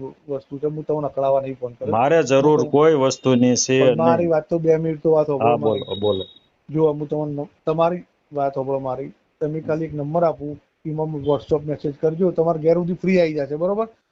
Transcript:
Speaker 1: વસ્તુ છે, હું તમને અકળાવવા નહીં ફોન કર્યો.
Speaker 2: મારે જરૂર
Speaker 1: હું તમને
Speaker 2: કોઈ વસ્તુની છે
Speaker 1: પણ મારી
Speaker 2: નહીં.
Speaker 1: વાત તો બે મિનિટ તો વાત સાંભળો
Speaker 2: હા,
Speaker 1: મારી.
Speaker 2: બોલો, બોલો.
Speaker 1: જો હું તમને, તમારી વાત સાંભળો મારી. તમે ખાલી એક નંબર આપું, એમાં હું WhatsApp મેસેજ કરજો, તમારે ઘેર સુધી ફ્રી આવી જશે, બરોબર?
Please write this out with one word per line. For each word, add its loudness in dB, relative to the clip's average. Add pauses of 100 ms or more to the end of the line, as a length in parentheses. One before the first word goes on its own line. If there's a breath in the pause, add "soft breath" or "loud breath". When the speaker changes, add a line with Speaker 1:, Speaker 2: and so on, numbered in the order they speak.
(300)
Speaker 1:
વસ્તુ -10
છે, -4
હું -6
તમને -4
અકળાવવા 0
નહીં -10
ફોન -8
કર્યો. -6
Speaker 2:
મારે 4
જરૂર 4
Speaker 1:
હું 6
તમને 0
Speaker 2:
કોઈ 6
વસ્તુની 2
છે 4
Speaker 1:
પણ 2
મારી 4
Speaker 2:
નહીં. 0
Speaker 1:
વાત -2
તો 0
બે 4
મિનિટ -4
તો 4
વાત 4
સાંભળો 2
Speaker 2:
હા, 4
Speaker 1:
મારી. 0
Speaker 2:
બોલો, -8
બોલો. 0 (440)
Speaker 1:
જો 2
હું -8
તમને, -6 (160)
તમારી 0 (300)
વાત -2
સાંભળો -4
મારી. -8 (300)
તમે -6
ખાલી -4
એક -10
નંબર -2
આપું, -4 (220)
એમાં -6
હું -8
WhatsApp -2
મેસેજ -8
કરજો, -2
તમારે 0
ઘેર 2
સુધી -2
ફ્રી 2
આવી 0
જશે, -4
બરોબર? -4 (240)